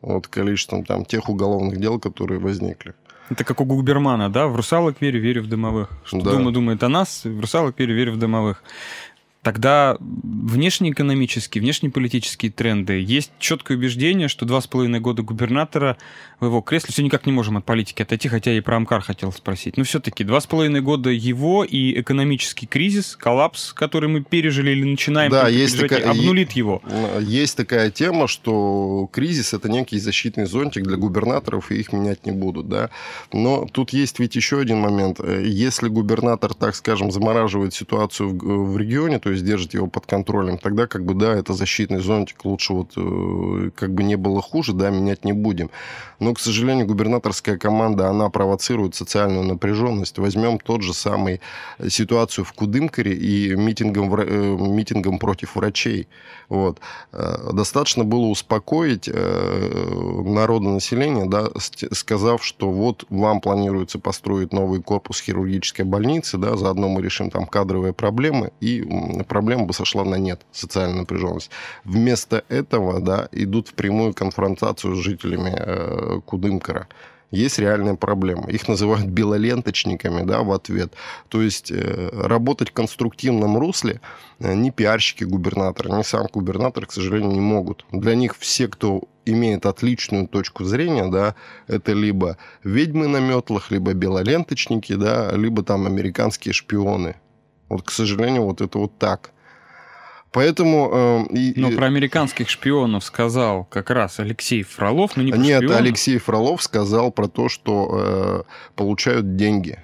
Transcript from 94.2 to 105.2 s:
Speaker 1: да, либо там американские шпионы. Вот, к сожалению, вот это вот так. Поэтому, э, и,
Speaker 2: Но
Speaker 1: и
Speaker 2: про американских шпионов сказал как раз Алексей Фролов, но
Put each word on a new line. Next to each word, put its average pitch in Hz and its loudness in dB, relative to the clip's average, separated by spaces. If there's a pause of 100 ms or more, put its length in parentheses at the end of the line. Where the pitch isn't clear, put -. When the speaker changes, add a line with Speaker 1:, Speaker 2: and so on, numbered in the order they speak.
Speaker 1:
да, 107 0
либо 107 2
там 98 0
американские 98 0
шпионы. 98 -2 (560)
Вот, 95 -4
к - -8
сожалению, 113 0
вот 95 -2
это 98 -4
вот 104 -4
так. 98 -2 (1000)
Поэтому, 151 4 (420)
э, - -6
и, 127 2
Speaker 2:
Но 131 4
Speaker 1:
и 117 2
Speaker 2:
про 131 4
американских 139 0
шпионов 123 0
сказал 117 0
как - -4
раз 113 0
Алексей 110 -2
Фролов, 131 0
но 135 2